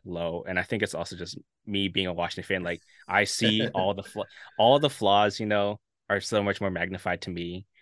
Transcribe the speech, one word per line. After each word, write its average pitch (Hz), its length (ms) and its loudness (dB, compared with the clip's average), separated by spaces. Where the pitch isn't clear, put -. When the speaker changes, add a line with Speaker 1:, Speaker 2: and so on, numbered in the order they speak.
Speaker 1:
low. 85 440 -6
And 92 100 -4
I 90 60 2
think 104 180 -4
it's 95 140 -2
also 85 200 -6
just 87 220 -10
me 98 220 0
being 92 200 -6
a 90 60 -2
Washington 87 340 -4
fan. 92 160 0
Like, 87 180 -6
I 101 180 4
see 110 420 2
Speaker 2:
<laughs> - 80 -8
Speaker 1:
all 92 180 2
the 95 100 -10
fla-, - 220 -8
all 127 220 8
the 147 100 2
flaws, 101 500 4
you 110 60 -2
know, 104 340 0
are 101 100 2
so 107 220 0
much 101 180 0
more 98 120 0
magnified 90 500 -4
to - 80 -8
me 87 380 -8